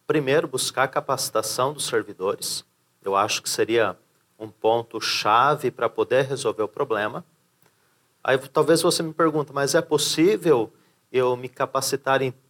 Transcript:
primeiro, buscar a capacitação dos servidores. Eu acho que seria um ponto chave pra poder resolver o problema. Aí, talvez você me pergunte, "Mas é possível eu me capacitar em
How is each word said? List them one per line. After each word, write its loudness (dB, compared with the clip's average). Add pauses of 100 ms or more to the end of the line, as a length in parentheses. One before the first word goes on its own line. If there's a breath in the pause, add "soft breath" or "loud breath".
primeiro, 2
buscar -2
a 2
capacitação -2
dos -8
servidores. -4 (380)
Eu 0
acho 0
que -8
seria 0 (440)
um -12
ponto -2
chave 2
pra -2
poder 0
resolver -4
o -2
problema. -4 (960)
Aí, 2
talvez 2
você 2
me -6
pergunte, 0
"Mas 0
é 4
possível 2 (380 soft breath)
eu 2
me -10
capacitar -2
em -2 (160)